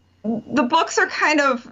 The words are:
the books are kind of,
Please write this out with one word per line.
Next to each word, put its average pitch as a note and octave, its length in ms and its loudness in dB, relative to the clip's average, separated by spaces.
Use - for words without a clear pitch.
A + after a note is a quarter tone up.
the A3+ 380 -2
books D#4+ 360 0
are F#4+ 100 4
kind D4+ 320 0
of, B3+ 320 -2